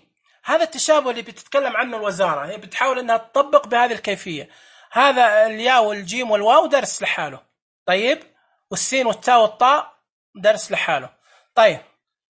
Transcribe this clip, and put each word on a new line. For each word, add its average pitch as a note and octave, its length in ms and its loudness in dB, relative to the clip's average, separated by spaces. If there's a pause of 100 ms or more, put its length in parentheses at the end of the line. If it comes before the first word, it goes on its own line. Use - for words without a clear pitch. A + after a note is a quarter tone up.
(440)
هذا D#4+ 200 -2
التشابه C#4+ 460 0
اللي A#3 120 -8
بتتكلم A#3 560 -6
عنه A#3+ 200 -6
الوزارة، F3+ 480 -4
هي G3+ 120 -12
بتحاول B3 420 -4
إنها A3+ 180 0
تطبق C#4+ 500 0
بهذه A#3+ 240 2
الكيفية. F#3 580 -8 (420)
هذا A#3+ 540 4
الياء A3+ 380 2
والجيم G#3 480 -6
والواو A3+ 340 4
درس B3+ 360 -2
لحاله. D3+ 400 -6 (440)
طيب، A3 380 -2 (480)
والسين B3 360 0
والتاء A#3 340 2
والطاء B3 540 0 (400)
درس G3+ 360 0
لحاله. D3 380 -4 (460)
طيب، G#3 240 4 (500)